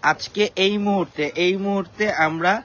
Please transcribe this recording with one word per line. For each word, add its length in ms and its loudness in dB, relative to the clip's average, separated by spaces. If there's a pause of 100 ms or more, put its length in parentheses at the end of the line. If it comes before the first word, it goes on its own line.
আজকে 540 0
এই 220 2
মুহূর্তে, 560 -2
এই 220 0
মুহূর্তে 560 -2
আমরা 520 0